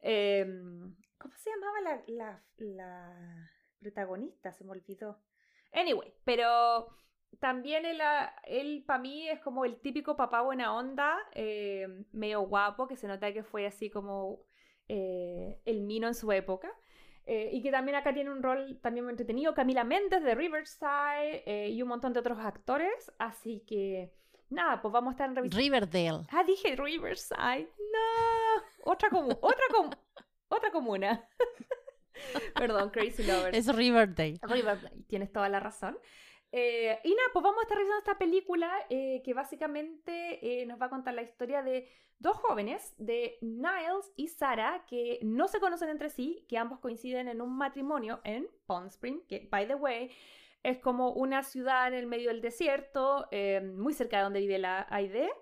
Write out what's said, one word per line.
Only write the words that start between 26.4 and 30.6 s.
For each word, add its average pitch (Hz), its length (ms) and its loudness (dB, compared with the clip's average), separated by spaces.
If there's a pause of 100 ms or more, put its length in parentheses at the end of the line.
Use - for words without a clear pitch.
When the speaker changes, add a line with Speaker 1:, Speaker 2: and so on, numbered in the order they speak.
Speaker 1:
dije 370 300 2
Riverside. 294 960 -2 (240)
No. 453 1000 2
Otra 392 200 4
comu-, 302 280 2
<laughs> - 40 -10
otra 539 220 6 (120)
com-, 330 140 6 (580)
otra 440 220 2